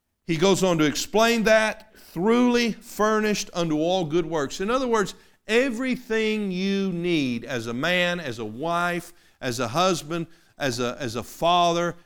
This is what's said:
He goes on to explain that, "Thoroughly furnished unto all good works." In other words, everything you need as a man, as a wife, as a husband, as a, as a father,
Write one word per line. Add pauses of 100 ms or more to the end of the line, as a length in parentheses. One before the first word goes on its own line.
(260)
He
goes
on
to
explain
that,
"Thoroughly
furnished
unto
all
good
works."
In
other
words, (340)
everything
you
need
as
a
man,
as
a
wife, (280)
as
a
husband, (300)
as
a,
as
a
father, (100)